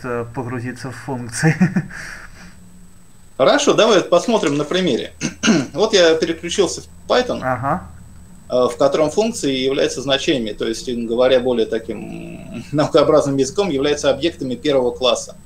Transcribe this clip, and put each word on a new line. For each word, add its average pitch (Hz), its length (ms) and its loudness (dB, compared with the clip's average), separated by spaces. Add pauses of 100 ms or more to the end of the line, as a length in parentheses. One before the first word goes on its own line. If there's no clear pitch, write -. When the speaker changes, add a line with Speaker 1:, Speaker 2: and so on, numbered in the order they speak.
Speaker 1:
э, 120 320 -4
погрузиться 123 560 -8
в 110 60 -12
функции. 123 580 -2
<laughs> - 1800 -6
Speaker 2:
Хорошо, 226 360 4
давай 202 280 4
посмотрим 175 540 2
на 147 80 0
примере. 170 480 -2 (300)
<clears throat> 160 320 -2
Вот 220 200 0
я 170 200 6
переключился 170 680 -2
в - 40 -20 (220)
Python, 123 340 0
Speaker 1:
Ага. 131 460 -2 (640)
Speaker 2:
э, - 40 -4 (140)
в - 80 -4
котором 151 360 2
функции 214 420 -2
являются 135 480 0
значениями, 135 540 0
то 117 100 -4
есть, 113 260 -6
говоря 120 460 2
более 120 280 2
таким 113 1040 -8
<laughs> - 40 -10
наукообразным 143 640 4
языком, 135 340 0
являются 143 400 0
объектами 139 460 -2
первого 131 340 2
класса. 120 560 0